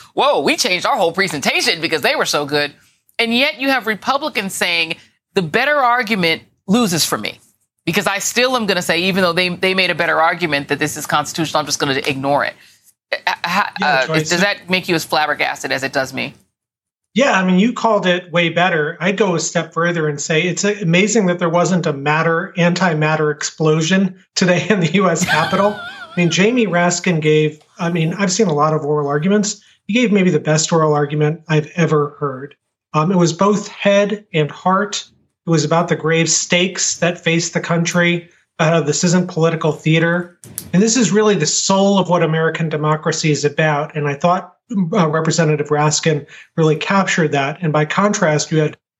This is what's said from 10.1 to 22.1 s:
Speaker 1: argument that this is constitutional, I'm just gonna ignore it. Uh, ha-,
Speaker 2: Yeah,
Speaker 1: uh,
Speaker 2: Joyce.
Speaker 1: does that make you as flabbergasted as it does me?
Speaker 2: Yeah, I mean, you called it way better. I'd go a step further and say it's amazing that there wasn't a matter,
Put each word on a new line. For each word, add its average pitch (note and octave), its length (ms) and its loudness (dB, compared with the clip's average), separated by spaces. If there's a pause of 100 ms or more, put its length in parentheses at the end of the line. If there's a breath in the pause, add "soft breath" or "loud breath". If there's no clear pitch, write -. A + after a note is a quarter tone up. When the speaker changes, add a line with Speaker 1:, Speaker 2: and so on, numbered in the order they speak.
Speaker 1:
argument D#3+ 460 0
that D3 100 -2
this D3 200 -2
is D3 100 -10
constitutional, D#3 540 -2
I'm D3 40 -6
just D3 140 -6
gonna C#3 260 0
ignore C#3 400 0
it. - 80 -6 (580 soft breath)
Uh, - 220 -4 (100)
ha-, F3+ 360 -2
Speaker 2:
Yeah, C#3 80 0
Speaker 1:
uh, C3 200 2
Speaker 2:
Joyce. D#3 220 -2
Speaker 1:
does E3+ 120 0
that G3+ 280 -2
make F#3 180 -2
you F#3 60 0
as D#3+ 100 0
flabbergasted D3 680 -2
as C3 100 -2
it C3+ 100 -4
does C3 220 -4
me? C3 220 -8 (800)
Speaker 2:
Yeah, B3+ 160 2
I F#3+ 120 2
mean, F#3 140 2
you A#3 160 2
called G#3 320 0
it F3+ 260 -2
way E3+ 180 0
better. E3 520 0
I'd F#3+ 160 -2
go G3 160 2
a D#3+ 60 0
step D#3+ 340 -4
further E3 340 -2
and D3 140 -4
say D#3+ 220 0
it's F3+ 200 -2
amazing G3+ 600 2
that F3 140 0
there F3 100 0
wasn't E3+ 380 2
a D#3 40 0
matter, D#3+ 640 -2